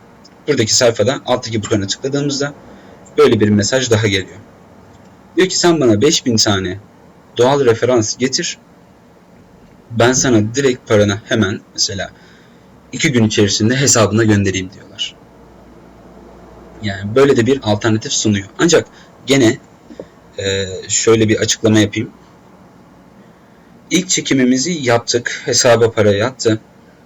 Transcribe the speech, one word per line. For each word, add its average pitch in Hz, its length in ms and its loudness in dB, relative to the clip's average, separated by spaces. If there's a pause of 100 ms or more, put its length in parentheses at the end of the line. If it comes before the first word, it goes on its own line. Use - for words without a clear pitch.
(480)
Buradaki 120 280 0
sayfada 113 500 0
alttaki 113 380 -4
butona 98 240 -2
tıkladığımızda 143 640 -6 (640)
böyle 123 220 6
bir 104 100 2
mesaj 117 420 2
daha 110 160 2
geliyor. 95 320 -4 (960)
Diyor 180 140 2
ki, - 100 -4
"Sen 170 200 2
bana 113 220 2
beş 156 240 0
bin 117 120 0
tane 95 420 -2 (580)
doğal 135 280 2
referans 117 520 0
getir. 131 400 -4 (1300)
Ben 117 220 0
sana 117 420 0
direkt 131 320 -2
paranı 104 380 2
hemen 110 360 -2 (120)
mesela - 380 -8 (800)
iki 147 200 -2
gün 120 120 2
içerisinde 107 520 0
hesabına 117 480 2
göndereyim." 98 500 0
diyorlar. - 420 -14 (1700)
Yani 101 320 -8
böyle 135 220 4
de 113 80 0
bir 135 180 0
alternatif 110 480 -2
sunuyor. 98 360 -2 (120)
Ancak 160 280 2 (380)
gene, 131 320 2 (800)
e, 98 280 -4 (220)
şöyle 113 420 2
bir 107 100 0
açıklama 110 400 0
yapayım. 107 300 -2 (1800)
İlk 175 180 -2
çekimimizi 131 640 0
yaptık. 120 720 -2
Hesaba 117 460 2
para 104 200 2
yattı. 107 480 -2 (460)